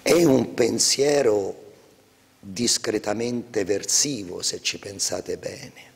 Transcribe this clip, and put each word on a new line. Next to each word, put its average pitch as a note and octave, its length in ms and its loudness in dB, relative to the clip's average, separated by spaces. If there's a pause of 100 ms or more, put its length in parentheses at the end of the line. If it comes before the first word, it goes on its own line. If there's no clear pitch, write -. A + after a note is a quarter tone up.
È E3 240 4
un C3 300 4
pensiero A#2 1120 2 (720)
discretamente A2+ 1200 -2
eversivo, G2 800 -2
se - 220 -4
ci - 160 -4
pensate F#2+ 580 -6
bene. - 460 -14 (140)